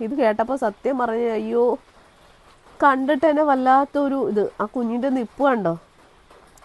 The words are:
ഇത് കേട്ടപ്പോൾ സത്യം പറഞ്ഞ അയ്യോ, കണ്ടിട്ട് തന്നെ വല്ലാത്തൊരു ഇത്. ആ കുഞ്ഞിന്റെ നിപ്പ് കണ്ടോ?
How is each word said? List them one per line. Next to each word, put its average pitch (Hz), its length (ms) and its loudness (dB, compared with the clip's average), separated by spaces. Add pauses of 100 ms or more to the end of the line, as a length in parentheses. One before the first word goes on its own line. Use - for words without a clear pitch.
ഇത് 226 140 -6
കേട്ടപ്പോൾ 233 420 0
സത്യം 269 420 -4
പറഞ്ഞ 233 300 -2
അയ്യോ, 226 500 0 (1040)
കണ്ടിട്ട് 277 460 2
തന്നെ 294 120 2
വല്ലാത്തൊരു 269 840 2
ഇത്. 208 220 0 (100)
ആ 196 40 -2
കുഞ്ഞിന്റെ 240 440 -4
നിപ്പ് 254 360 -4
കണ്ടോ? 202 340 0 (880)